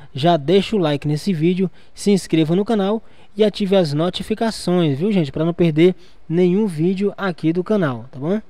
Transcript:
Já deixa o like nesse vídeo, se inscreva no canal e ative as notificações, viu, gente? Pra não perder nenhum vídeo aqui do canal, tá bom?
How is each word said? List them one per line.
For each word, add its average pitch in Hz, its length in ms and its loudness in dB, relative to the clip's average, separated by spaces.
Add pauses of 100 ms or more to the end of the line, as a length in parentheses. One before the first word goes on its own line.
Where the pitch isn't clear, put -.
(140)
Já 165 240 2
deixa 185 360 0
o 214 40 0
like 147 280 0
nesse 151 280 -2
vídeo, 175 360 0 (240)
se - 160 -2
inscreva 165 460 2
no 202 80 0
canal 208 380 -2 (340)
e 208 80 2
ative 196 320 0
as 165 160 2
notificações, 175 1040 -2
viu, 202 140 -2
gente? 165 180 0
Pra 156 140 -2
não 170 80 0
perder 170 420 4 (320)
nenhum 180 400 2
vídeo 185 480 -2
aqui 170 380 -2
do 180 100 -2
canal, 143 480 -2
tá 139 80 -16
bom? 180 300 -2